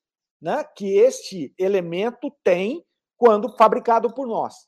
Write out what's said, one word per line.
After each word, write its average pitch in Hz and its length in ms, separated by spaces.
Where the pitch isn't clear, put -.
né, 214 220
que 196 340
este 196 600
elemento 190 720
tem 202 400
quando 214 400
fabricado 226 580
por 269 140
nós. 165 400